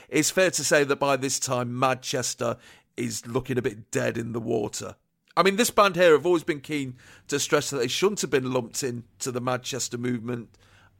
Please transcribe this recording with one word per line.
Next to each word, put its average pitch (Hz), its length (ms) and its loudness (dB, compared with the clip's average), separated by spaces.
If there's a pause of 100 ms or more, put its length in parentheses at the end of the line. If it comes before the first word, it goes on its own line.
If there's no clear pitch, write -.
it's 147 220 2
fair 185 200 4
to 147 140 -4
say 147 200 6
that 139 140 0
by 139 180 4
this 131 220 -2
time, 123 380 -2
Manchester 127 800 -2 (400)
is 117 300 -6
looking 123 300 -2
a 120 40 0
bit 107 300 -6
dead 117 260 -2
in 117 160 -6
the 117 80 -4
water. 113 540 -4 (420)
I 170 60 4
mean, 196 140 4
this 233 140 2
band 196 240 4
here 175 180 8
have 143 120 4
always 175 180 2
been 147 180 -4
keen 135 340 -6 (340)
to 143 100 0
stress 147 300 0
that 143 80 -6
they 123 120 0
shouldn't 196 320 0
have 143 100 -4
been 131 200 0
lumped 127 320 -4
in 120 200 -6 (160)
to 131 120 -6
the 120 100 -4
Manchester 123 560 -4
movement, 120 520 -4 (500)